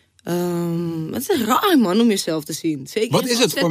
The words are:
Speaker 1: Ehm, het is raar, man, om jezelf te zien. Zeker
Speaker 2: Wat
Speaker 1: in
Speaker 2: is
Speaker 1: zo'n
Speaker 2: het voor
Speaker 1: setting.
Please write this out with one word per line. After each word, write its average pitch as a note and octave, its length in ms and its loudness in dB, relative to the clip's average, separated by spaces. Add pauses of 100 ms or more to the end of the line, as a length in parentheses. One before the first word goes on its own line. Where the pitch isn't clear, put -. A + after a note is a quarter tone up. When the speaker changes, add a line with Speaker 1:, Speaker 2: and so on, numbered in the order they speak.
(220)
Speaker 1:
Ehm, E3+ 880 -4
het B3 180 -6
is D#4+ 100 0
raar, B3+ 380 2
man, G3+ 220 4
om A#3+ 80 6
jezelf E3 360 0
te - 80 -10
zien. D3+ 340 -4
Zeker A3+ 240 -2
Speaker 2:
Wat A#3 120 4
Speaker 1:
in C4 40 -4
Speaker 2:
is A#3+ 60 -2
Speaker 1:
zo'n A#3+ 100 2
Speaker 2:
het G3 80 4
voor - 100 -4
Speaker 1:
setting. E3+ 100 2